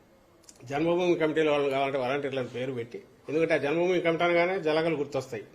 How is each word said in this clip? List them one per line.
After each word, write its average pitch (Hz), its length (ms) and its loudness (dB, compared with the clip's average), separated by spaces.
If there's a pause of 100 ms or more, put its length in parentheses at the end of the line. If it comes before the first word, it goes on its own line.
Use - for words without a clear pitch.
(640)
జన్మభూమి 170 500 2
కమిటీల 156 360 2
వాళ్ళని 143 200 2
కావాలంటే 139 280 0
వాలంటీర్లను 135 500 -2
పేరు 127 240 -6
పెట్టి, 117 300 -10 (260)
ఎందుకంటే 156 260 0
ఆ - 20 2
జన్మభూమి 165 440 0
కమిటీ 165 240 2
అనగానే 175 360 2
జలగలు 160 360 0
గుర్తొస్తాయి 135 480 -6 (100)